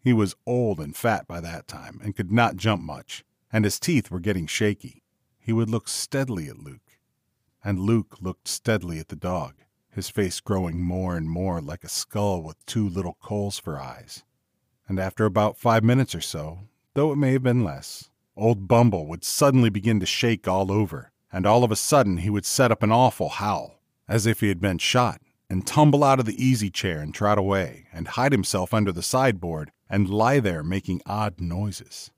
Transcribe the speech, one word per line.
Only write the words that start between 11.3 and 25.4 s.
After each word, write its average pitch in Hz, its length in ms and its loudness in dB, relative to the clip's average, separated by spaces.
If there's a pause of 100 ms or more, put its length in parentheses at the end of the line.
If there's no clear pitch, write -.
like 76 240 -14
a - 40 -18
skull 101 540 -4
with 78 240 -16
two 107 220 0
little 87 320 -4
coals 101 380 -4
for 73 200 -8
eyes. - 460 -16 (640)
And 95 100 -2
after 95 280 0
about 104 320 2
five 113 260 2
minutes 123 300 2
or 82 80 -8
so, 80 380 -10 (340)
though 147 180 0
it 139 40 -2
may 135 160 2
have 131 100 2
been 123 200 2
less, - 480 -8 (260)
old 101 300 2
Bumble 107 400 4
would 82 160 -12
suddenly 131 480 4
begin 104 300 0
to 92 60 -2
shake - 420 0
all 95 240 0
over, - 400 -2 (180)
and 92 160 -2
all 113 160 6
of 117 80 2
a 104 60 0
sudden 110 420 2
he 92 120 0
would 101 160 -2
set 123 260 4
up - 100 0
an 107 80 4
awful 117 380 2
howl, 98 520 -4 (280)
as 107 180 2
if 113 140 2
he 107 80 2
had 90 120 0
been 92 180 0
shot, 123 420 0 (280)